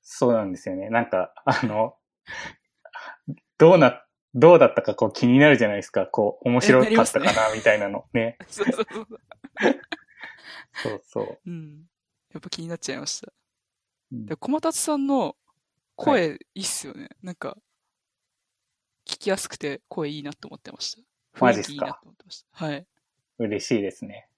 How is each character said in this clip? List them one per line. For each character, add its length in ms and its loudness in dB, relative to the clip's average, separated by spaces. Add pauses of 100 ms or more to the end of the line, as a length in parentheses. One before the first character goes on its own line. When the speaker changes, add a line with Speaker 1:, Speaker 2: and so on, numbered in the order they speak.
Speaker 1:
そ 260 -2
う 60 4
な 100 0
ん 80 -8
で 60 -12
す 100 -12
よ 80 -6
ね。 140 -10
な 100 2
ん 80 -4
か、 240 -2 (140)
あ 180 0
の、 320 -4 (1600)
ど 200 8
う 20 4
な、 260 4 (300)
ど 200 10
う 40 8
だ 80 8
っ 80 0
た 80 0
か 120 -4
こ 120 -2
う 60 -6
気 140 -2
に 120 6
な 100 8
る 80 8
じ 80 2
ゃ 40 2
な 60 -2
い 40 -4
で 40 -8
す 80 -16
か。 160 -2
こ 380 -2
う、 40 -2
面 120 2
白 240 6
か 180 4
っ 40 4
た 140 -2
か 0 -
な、 20 -4
Speaker 2:
え、 20 -4
な 60 4
り 20 0
ま 140 0
す 60 0
ね。 40 -6
Speaker 1:
み 60 -8
た 120 4
い 60 -2
な 80 -4
の。 240 -8
ね。 300 -2
Speaker 2:
<laughs> 60 -20
そ 160 -6
う 20 0
そ 160 -2
う 100 -2
そ 80 -10
う。 60 -16 (1700)
Speaker 1:
そ 180 -10
う 140 -12
そ 180 -10
う。 240 -10
Speaker 2:
う 40 -14
ん。 340 -18 (480)
や 60 -18
っ 20 -14
ぱ 100 -18
気 100 -10
に 80 -12
な 60 -10
っ 40 -14
ち 140 -10
ゃ 40 -8
い 20 -12
ま 80 -12
し 140 -10
た。 120 -20 (800)
Speaker 1:
う 40 -14
ん。 100 -14
Speaker 2:
で、 100 -12
駒 240 -4
達 180 -4
さ 180 -2
ん 100 -2
の 300 -2 (580)
声、 340 0
Speaker 1:
は 60 -8
い。 40 -18 (160)
Speaker 2:
い 60 -12
い 20 -10
っ 20 -10
す 220 -8
よ 80 -16
ね。 140 -18 (140)
な 100 -14
ん 40 -14
か、 200 -12 (1500)
聞 120 -10
き 120 -6
や 60 0
す 120 -10
く 80 -16
て 320 -10
声 220 -8
い 80 -14
い 40 -14
な 100 -14
と 160 -20
思 80 -20
っ 40 -20
て 120 -20
ま 80 -20
し 160 -10
た。 60 -20 (380)
Speaker 1:
マ 120 4
ジ 80 -2
っ 20 -8
す 60 -10
か？ 40 -14
Speaker 2:
雰 20 -14
囲 20 -14
気 0 -
い 0 -
い 40 -12
な 140 -8
と 80 -18
思 100 -20
っ 40 -20
て 80 -20
ま 60 -20
し 120 -20
た。 240 -12
は 80 -6
い。 120 -14 (520)
Speaker 1:
嬉 280 -6
し 120 -2
い 40 -2
で 100 -6
す 120 -18
ね。 340 -20